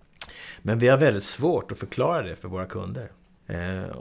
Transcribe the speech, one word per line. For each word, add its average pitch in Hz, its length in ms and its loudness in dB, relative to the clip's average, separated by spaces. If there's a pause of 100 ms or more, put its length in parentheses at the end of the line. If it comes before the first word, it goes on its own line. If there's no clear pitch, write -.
(640)
Men 113 160 0
vi 120 100 6
har 135 100 8
väldigt 120 260 4
svårt - 480 0
att - 60 -8
förklara 147 440 0
det 87 140 -8
för - 120 -14
våra 92 180 -4
kunder", 98 440 -8 (360)
eh, 92 360 -6 (180)